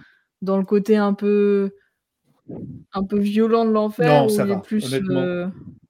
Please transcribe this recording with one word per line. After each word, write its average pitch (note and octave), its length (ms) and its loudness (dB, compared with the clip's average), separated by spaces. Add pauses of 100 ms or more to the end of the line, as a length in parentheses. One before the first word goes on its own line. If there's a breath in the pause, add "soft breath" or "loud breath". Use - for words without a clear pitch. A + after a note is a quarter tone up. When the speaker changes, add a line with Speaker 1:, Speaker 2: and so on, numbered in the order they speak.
(420 loud breath)
Speaker 1:
dans G3 160 -2
le F#3+ 60 0
côté G#3 320 2
un G3+ 180 0
peu, G3+ 600 0 (1160 soft breath)
un F#3+ 120 -4
peu G3+ 160 -2
violent A3 440 2
de A3 60 0
l'enfer, G#3+ 520 2
Speaker 2:
Non, - 40 2
Speaker 1:
ou A2 40 0
Speaker 2:
ça G#2 140 0
Speaker 1:
il G2 60 -2
est G2 40 0
Speaker 2:
va, F#2+ 80 -4
Speaker 1:
plus, A2 220 -4
Speaker 2:
honnêtement. C3 360 -2
Speaker 1:
euh, F3+ 260 -4 (440)